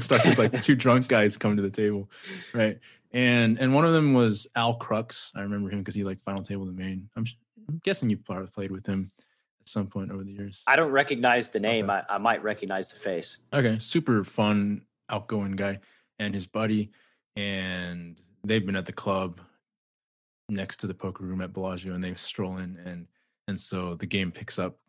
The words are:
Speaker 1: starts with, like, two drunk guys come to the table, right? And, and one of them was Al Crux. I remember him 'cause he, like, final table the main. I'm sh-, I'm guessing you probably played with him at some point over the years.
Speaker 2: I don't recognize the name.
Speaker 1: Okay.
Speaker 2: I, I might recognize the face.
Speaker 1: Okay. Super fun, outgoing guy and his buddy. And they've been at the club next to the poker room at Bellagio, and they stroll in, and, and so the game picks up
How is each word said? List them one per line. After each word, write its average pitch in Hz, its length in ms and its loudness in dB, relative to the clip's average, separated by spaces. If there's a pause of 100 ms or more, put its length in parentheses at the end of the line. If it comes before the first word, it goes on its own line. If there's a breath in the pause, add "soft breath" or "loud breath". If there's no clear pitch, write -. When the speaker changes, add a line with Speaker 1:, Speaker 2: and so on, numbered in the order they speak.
Speaker 1:
starts 120 260 4
with, 120 120 6
like, 117 220 4
two 143 140 6
drunk 123 340 4
guys 107 300 4
come 104 180 2
to 101 60 2
the 98 80 0
table, 104 400 0 (420 loud breath)
right? 110 260 0 (340 soft breath)
And, 120 460 4
and 131 140 4
one 151 140 6
of 165 60 6
them 151 200 6
was 113 420 4
Al 117 200 2
Crux. - 600 -6
I 101 80 -8
remember 101 280 -4
him 101 120 -4
'cause 92 120 -8
he, 101 100 -2
like, 95 160 -6
final 98 220 -6
table 98 240 -6
the 92 60 -8
main. 95 440 -8
I'm 113 80 -4
sh-, 120 120 -10 (320)
I'm 156 140 -6
guessing 185 280 0
you 104 80 0
probably 95 300 -8
played 98 240 -8
with 95 140 -10
him 95 220 -2 (520)
at - 80 -18
some 101 180 -4
point 98 240 -8
over 98 140 -8
the 98 80 -14
years. 101 340 -12
Speaker 2:
I 135 100 6
don't 156 160 2
recognize 123 600 2
the 107 80 0
name. 107 300 2
Speaker 1:
Okay. 98 180 0
Speaker 2:
I, 101 80 -2
I - 20 -2
might 104 240 0
recognize 98 500 -6
the - 60 -20
face. 90 400 -6 (140)
Speaker 1:
Okay. 120 260 2
Super 117 460 2
fun, 104 580 0 (260)
outgoing 101 440 -4
guy 98 260 -4 (400 soft breath)
and 104 160 -4
his 95 120 -6
buddy. 107 460 -2 (420 soft breath)
And 90 840 -8 (240)
they've 107 200 2
been 98 120 -2
at 92 100 -4
the - 60 -10
club 92 480 -2 (1080)
next 98 300 -6
to - 80 -8
the 92 80 -4
poker 95 300 -10
room 92 160 -6
at 92 120 -6
Bellagio, 92 420 -6
and 90 80 -4
they 90 120 -6
stroll 92 440 -6
in, 92 180 -8
and, 87 300 -12 (400)
and 98 140 -6
so 90 360 -6
the 87 100 -8
game 92 260 0
picks - 260 -10
up 92 200 -4 (100)